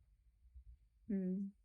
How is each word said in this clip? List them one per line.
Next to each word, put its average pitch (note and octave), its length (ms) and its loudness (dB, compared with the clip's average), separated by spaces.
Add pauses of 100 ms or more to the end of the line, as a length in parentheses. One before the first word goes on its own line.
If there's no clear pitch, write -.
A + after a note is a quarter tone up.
(1120)
ಹ್ಮ್. F#3+ 400 2 (140)